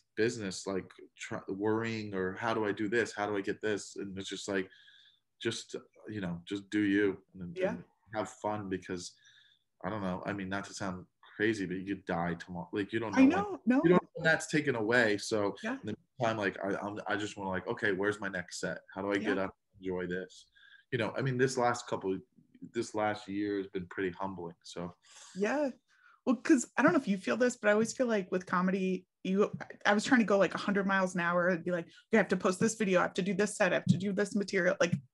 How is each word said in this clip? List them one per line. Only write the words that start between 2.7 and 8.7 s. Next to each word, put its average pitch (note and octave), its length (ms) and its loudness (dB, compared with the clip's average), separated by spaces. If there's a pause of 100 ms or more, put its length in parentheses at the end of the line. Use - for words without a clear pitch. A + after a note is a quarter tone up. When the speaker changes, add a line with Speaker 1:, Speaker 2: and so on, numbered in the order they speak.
Speaker 1:
do G#2 160 -4
this? G#2+ 260 0
How G#2 120 -2
do G#2 100 -2
I G2 40 0
get G2 220 -4
this?" G#2 340 -4
And F#2+ 220 -10
it's G2 100 -8
just F#2+ 200 -8
like, F#2+ 220 -2 (720)
just, - 340 -4 (320)
you G#2+ 120 -8
know, F2 260 -6
just G2+ 240 -8
do G#2 120 0
you G2 400 2 (180)
and, F2 160 -10
Speaker 2:
Yeah. G3 140 -2
Speaker 1:
and - 140 -10 (300)
have G#2+ 160 -4
fun, G#2 380 -6
because F#2 460 -6 (720)